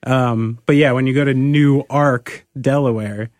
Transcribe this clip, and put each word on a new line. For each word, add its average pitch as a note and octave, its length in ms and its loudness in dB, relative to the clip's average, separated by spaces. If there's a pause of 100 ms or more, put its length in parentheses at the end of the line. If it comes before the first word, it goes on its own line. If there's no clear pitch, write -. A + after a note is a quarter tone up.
Um, A#2 600 0
but D3 100 2
yeah, C#3+ 160 4
when C3 140 0
you C3 80 0
go C#3+ 100 0
to C#3 100 0
Newark, C#3+ 1120 0 (140)
Delaware A2+ 800 -2